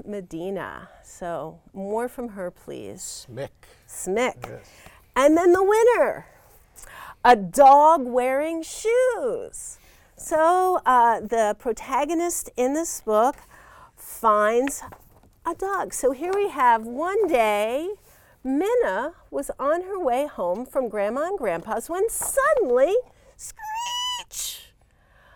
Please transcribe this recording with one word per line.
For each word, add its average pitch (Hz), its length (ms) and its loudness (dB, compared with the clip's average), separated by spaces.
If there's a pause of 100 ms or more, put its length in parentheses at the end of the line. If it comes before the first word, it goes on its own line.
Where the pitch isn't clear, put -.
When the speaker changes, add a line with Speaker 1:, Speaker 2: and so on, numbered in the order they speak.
Speaker 1:
Medina. 175 840 -10 (140)
So 165 560 -12 (140)
more 214 360 -6
from 240 220 -12
her, 190 200 -10
please. - 800 -14
Speaker 2:
Smick. 120 180 -12 (400)
Speaker 1:
Smick. 220 600 -4
Speaker 2:
Yes. 120 180 -18 (500)
Speaker 1:
And 294 200 6
then 349 160 4
the 370 120 4
winner, 415 600 4 (1000)
a 247 120 10
dog 277 720 6
wearing 262 560 -2
shoes. 381 1160 -4 (400)
So, 359 680 2
uh, 233 340 4
the 214 380 0
protagonist 294 1000 -4
in 247 160 0
this 330 300 -6
book 226 340 2 (600)
finds 226 840 0 (640)
a 339 80 -4
dog. 381 380 -4
So 269 200 0
here 330 220 -6
we 403 140 0
have 247 380 2
one 349 420 -2
day, 233 640 0 (520)
Minna 339 720 0 (180)
was 277 280 -6
on 302 240 -2
her 381 160 -8
way 277 280 -2
home 202 380 -6
from 254 240 -4
Grandma 214 400 -4
and 403 100 -6
Grandpa's 214 520 -6
when 381 180 -2
suddenly, 453 840 2 (420)
screech! 960 1400 -10 (640)